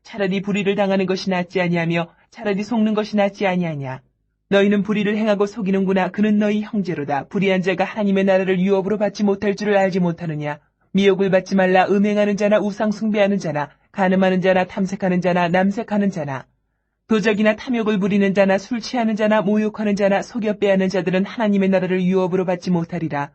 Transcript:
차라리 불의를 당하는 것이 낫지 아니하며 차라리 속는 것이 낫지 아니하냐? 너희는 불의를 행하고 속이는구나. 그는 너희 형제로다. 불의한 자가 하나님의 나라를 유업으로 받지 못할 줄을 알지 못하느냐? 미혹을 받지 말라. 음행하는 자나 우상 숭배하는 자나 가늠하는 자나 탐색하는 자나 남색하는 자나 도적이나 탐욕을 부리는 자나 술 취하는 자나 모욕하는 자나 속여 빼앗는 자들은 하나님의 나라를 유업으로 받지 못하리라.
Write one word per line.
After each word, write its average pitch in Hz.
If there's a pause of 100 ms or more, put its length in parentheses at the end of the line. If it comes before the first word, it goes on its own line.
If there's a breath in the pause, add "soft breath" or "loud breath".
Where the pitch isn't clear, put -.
차라리 196
불의를 202
당하는 196
것이 190
낫지 180
아니하며 170 (220 soft breath)
차라리 208
속는 220
것이 214
낫지 202
아니하냐? 156 (460)
너희는 202
불의를 208
행하고 208
속이는구나. 190
그는 208
너희 214
형제로다. 147
불의한 190
자가 185
하나님의 196
나라를 190
유업으로 196
받지 208
못할 202
줄을 208
알지 190
못하느냐? 156 (320)
미혹을 196
받지 185
말라. 185
음행하는 208
자나 208
우상 208
숭배하는 202
자나 147 (240 soft breath)
가늠하는 185
자나 185
탐색하는 185
자나 175
남색하는 202
자나 143 (600)
도적이나 214
탐욕을 220
부리는 196
자나 196
술 226
취하는 220
자나 214
모욕하는 208
자나 196
속여 208
빼앗는 196
자들은 185
하나님의 202
나라를 185
유업으로 185
받지 175
못하리라. 160